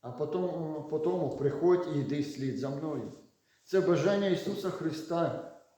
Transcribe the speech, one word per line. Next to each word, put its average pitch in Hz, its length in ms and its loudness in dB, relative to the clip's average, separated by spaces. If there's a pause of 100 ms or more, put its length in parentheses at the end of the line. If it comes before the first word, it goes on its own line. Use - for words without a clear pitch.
А 123 100 -12
потім, 170 400 -2 (400)
потому 156 460 0
приходь 170 580 4
і 143 40 2
йди 143 220 0
вслід 135 380 -4
за 135 120 -4
мною. 143 420 -6 (520)
Це 185 160 4
бажання 185 480 4
Ісуса 185 420 0
Христа 165 840 -2 (260)